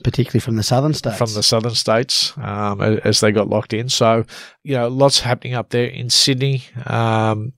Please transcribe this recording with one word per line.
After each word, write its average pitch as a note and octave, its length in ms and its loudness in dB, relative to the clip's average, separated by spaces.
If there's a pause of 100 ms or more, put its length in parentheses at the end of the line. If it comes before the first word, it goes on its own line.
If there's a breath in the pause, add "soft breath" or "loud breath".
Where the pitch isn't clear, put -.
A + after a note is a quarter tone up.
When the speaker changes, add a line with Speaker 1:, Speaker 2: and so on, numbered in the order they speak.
Speaker 1:
Particularly - 360 0
from A2+ 160 -2
the G#2+ 60 -2
southern C#3 320 2
states. A#2 240 -6
Speaker 2:
from A2+ 160 -2
the G#2 80 -2
southern A2+ 320 2
states, - 640 0
um, G2+ 420 -4
a-, G#2+ 240 2
as G#2+ 160 2
they G#2+ 120 2
got G2+ 160 2
locked G#2 240 -2
in. A#2 160 -4
So, A2+ 360 2 (380 loud breath)
you C#3 120 -4
know, A#2+ 140 0
lots C3+ 320 4
happening B2 340 -4
up A#2 160 -6
there A#2+ 160 2
in A#2+ 220 -8
Sydney. C3+ 540 2 (240)
Um, A2 720 0